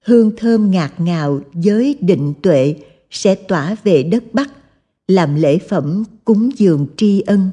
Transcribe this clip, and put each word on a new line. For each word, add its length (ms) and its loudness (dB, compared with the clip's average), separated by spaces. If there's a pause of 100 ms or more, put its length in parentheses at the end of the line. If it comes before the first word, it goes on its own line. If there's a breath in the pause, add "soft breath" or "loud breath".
hương 360 2
thơm 340 0
ngạt 300 -2
ngào 400 -2 (140)
giới 460 0
định 420 0
tuệ 340 2 (340 loud breath)
sẽ 240 0
tỏa 500 -6
về 180 2
đất 300 -2
Bắc, 200 -4 (560)
làm 260 2
lễ 240 2
phẩm 460 -4 (200)
cúng 320 2
dường 300 0 (100)
tri 240 0
ân. 320 0